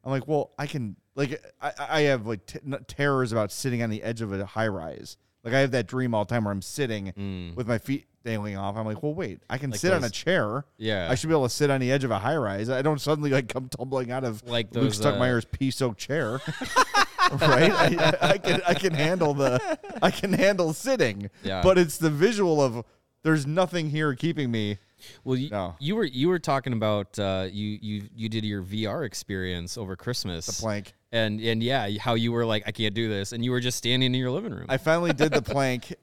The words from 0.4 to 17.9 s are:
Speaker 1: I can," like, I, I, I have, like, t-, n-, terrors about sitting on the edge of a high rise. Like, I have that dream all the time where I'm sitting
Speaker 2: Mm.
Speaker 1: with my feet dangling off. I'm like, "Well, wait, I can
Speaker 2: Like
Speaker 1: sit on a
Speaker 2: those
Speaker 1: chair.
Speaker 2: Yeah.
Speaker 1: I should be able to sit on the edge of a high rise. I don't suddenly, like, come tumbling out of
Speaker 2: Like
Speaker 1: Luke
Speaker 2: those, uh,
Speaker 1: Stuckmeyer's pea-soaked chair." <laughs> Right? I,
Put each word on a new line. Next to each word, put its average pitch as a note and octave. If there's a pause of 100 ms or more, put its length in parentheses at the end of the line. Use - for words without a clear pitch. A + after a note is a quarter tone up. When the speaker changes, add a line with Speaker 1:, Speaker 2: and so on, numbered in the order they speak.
Speaker 1:
I C#3+
can," B2 (180)
like, C#3 (220)
I, C#3+
I, C#3
I D#3
have, C3
like, A2
t-, -
n-, C3
terrors C3+
about G#2+
sitting A#2+
on A2+
the G#2+
edge A2+
of G2+
a G2
high A2
rise. D#2+ (280)
Like, A#2
I C3+
have C#3
that A#2+
dream B2+
all G#2
the A#2+
time A2+
where G2+
I'm F#2+
sitting G#2+
Speaker 2:
Mm. F#2
Speaker 1:
with A2+
my A#2
feet C3+ (180)
dangling G#2
off. G2
I'm A2
like, G#2+
"Well, D3+
wait, C#3
I B2+
can C#3
Speaker 2:
Like G#2+
Speaker 1:
sit F3+
on F3
a -
Speaker 2:
those A#2
Speaker 1:
chair. C#3 (140)
Speaker 2:
Yeah. G#2
Speaker 1:
I C3
should D#3
be D#3+
able C#3
to A#2
sit D3
on C3+
the B2+
edge C3+
of A#2+
a G2+
high B2+
rise. G#2+
I C3
don't D3+
suddenly, D3
like, C3
come C3
tumbling C3
out C3
of G#2+
Speaker 2:
Like A#2
Speaker 1:
Luke A#2+
Speaker 2:
those, G#2
uh, C#3+
Speaker 1:
Stuckmeyer's B2
pea-soaked C3
chair." C3
<laughs> D#3+ (840)
Right? D3
I, D#3+ (160)